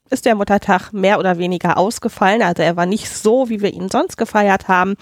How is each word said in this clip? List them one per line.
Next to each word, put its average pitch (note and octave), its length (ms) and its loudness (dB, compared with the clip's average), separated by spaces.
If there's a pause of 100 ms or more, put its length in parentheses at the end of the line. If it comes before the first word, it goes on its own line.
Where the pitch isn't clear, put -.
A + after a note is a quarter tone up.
ist - 160 -4
der A3+ 120 2
Muttertag G3+ 560 0
mehr G3 260 2
oder F#3 180 0
weniger F3 420 -2
ausgefallen. G#3+ 640 0
Also F3 200 0
er E3+ 140 0
war F3 100 0
nicht G#3 220 -4
so, A#3+ 400 0
wie A3 120 -6
wir G3 140 -2
ihn F3+ 140 -8
sonst D#4 280 -2
gefeiert G#3 520 0
haben. F#3 340 2